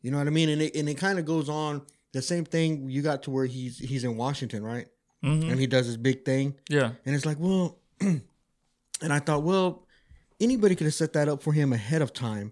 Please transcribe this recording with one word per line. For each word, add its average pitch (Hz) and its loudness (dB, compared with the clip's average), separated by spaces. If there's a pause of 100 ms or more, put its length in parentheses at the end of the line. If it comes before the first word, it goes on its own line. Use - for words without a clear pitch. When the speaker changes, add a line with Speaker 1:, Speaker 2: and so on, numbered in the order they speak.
Speaker 1:
You 127 -8
know 143 0
what 143 0
I 151 0
mean? 160 4
And 151 2
it, 156 -2
and 147 -2
it 143 -4
kinda 190 0
goes 156 -2
on 151 -4 (300)
the 131 -2
same 175 -2
thing 160 0
you 139 -2
got 143 0
to 143 -6
where 131 0
he's, 127 -8
he's 123 -4
in 120 -2
Washington, 120 -4
right? 117 -8 (360)
Speaker 2:
Mm-hmm. 156 0
Speaker 1:
And 131 0
he 135 2
does 127 2
his 117 -6
big 127 0
thing. 139 0 (120)
Speaker 2:
Yeah. 135 2 (120)
Speaker 1:
And 139 0
it's 139 -2
like, 151 -2
well, 180 0 (120)
<clears throat> - -8
and 180 2 (800)
I 147 2
thought, 147 0
well, 185 0 (540)
anybody 214 4
could 165 -2
have 151 2
set 156 -2
that 147 2
up 143 -2
for 156 2
him 147 4
ahead 120 0
of 131 0
time 107 -6